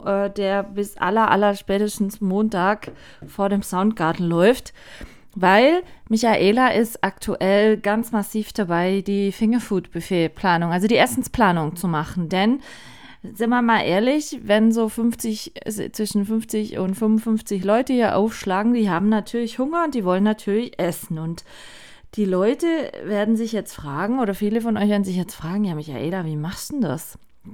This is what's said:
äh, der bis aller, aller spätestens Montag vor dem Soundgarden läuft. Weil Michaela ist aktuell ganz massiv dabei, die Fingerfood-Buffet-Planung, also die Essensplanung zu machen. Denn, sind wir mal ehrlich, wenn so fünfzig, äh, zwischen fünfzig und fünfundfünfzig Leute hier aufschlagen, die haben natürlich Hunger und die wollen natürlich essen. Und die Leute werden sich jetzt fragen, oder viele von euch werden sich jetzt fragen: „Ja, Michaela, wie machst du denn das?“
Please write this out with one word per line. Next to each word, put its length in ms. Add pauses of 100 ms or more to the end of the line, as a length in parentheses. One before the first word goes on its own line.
äh, 240
der 340
bis 320
aller, 340
aller 240
spätestens 680
Montag 720 (340)
vor 220
dem 120
Soundgarden 640
läuft. 480 (600)
Weil 480 (240)
Michaela 640
ist 340
aktuell 720
ganz 380
massiv 400
dabei, 480
die 320
Fingerfood-Buffet-Planung, 1400
also 160
die 80
Essensplanung 800
zu 140
machen. 400
Denn, 320 (600)
sind 280
wir 120
mal 200
ehrlich, 600
wenn 280
so 160
fünfzig, 640 (140)
äh, 260
zwischen 340
fünfzig 520
und 180
fünfundfünfzig 720
Leute 260
hier 240
aufschlagen, 580
die 160
haben 200
natürlich 500
Hunger 240
und 100
die 120
wollen 180
natürlich 560
essen. 400
Und 240 (720)
die 100
Leute 420 (360)
werden 320
sich 180
jetzt 200
fragen, 460
oder 160
viele 260
von 160
euch 120
werden 140
sich 120
jetzt 180
fragen: 300
„Ja, 100
Michaela, 520
wie 100
machst 340
du 60
denn 60
das?“ 360 (360)